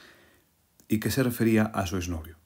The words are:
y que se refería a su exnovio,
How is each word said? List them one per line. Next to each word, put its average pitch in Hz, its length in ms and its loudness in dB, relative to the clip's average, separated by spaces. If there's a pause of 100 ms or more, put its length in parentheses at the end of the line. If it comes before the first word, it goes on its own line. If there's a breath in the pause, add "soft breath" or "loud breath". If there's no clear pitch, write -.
(880 loud breath)
y 110 140 0
que 113 100 -2
se 135 120 0
refería 113 400 4
a 101 240 -2
su 98 100 -4
exnovio, 85 480 -8